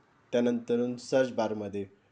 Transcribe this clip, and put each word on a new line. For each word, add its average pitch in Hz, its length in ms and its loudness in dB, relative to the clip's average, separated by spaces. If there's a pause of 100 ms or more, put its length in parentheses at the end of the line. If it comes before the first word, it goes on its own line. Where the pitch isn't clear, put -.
(320)
त्यानंतरून 120 680 0
सर्च 131 340 2
बारमध्ये 104 540 -2 (260)